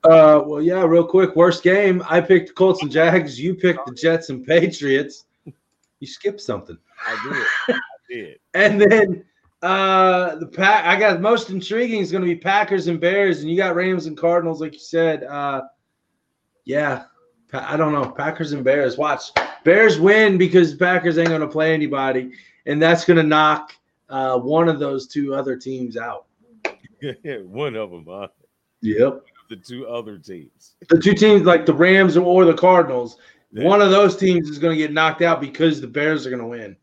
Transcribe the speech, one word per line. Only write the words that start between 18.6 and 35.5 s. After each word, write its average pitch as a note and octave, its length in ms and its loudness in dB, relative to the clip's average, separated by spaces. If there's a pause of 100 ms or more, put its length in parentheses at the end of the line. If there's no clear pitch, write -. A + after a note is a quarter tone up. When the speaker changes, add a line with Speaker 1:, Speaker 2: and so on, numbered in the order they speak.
Speaker 1:
Bears. C3 320 0
Watch. C#3+ 360 -6 (320)
Bears F#3+ 360 4
win G3+ 380 4
because E3+ 380 2
Packers F3 420 0
ain't E3 120 0
gonna E3 180 -2
play D#3 260 -2
anybody, C3+ 600 -4 (340)
and D3 120 -4
that's E3+ 260 2
gonna E3 180 4
knock, D3+ 520 0 (340)
uh, C3 280 -4
one D#3 320 0
of D3+ 80 -2
those C#3 300 -8
two C#3+ 260 -6
other C3+ 240 -6
teams B2+ 400 -12
out. A#2 300 -14 (640)
Speaker 2:
<laughs> - 320 -14 (220)
One A#2+ 300 -10
of G#2+ 160 -10
'em, E2+ 160 -20
huh? F#2+ 200 -16 (540)
Speaker 1:
Yep. A2 420 -2 (260)
Speaker 2:
The A2 60 -16
two B2 320 -18
other G#2+ 320 -12
teams. - 560 -20 (140)
Speaker 1:
The D#3+ 100 4
two F#3+ 160 2
teams, G#3 280 6
like E3+ 220 4
the D3+ 80 2
Rams F3+ 440 4
or F3+ 280 4
the E3 80 4
Cardinals, C#3 640 2 (340)
Speaker 2:
Yeah. G#2+ 120 -8
Speaker 1:
one G3+ 180 4
of G3 80 4
those G3 260 4
teams F3+ 320 0
is D3 120 -12
gonna E3 160 0
get D3+ 180 -2
knocked D#3+ 300 0
out E3 180 0
because C#3+ 400 -2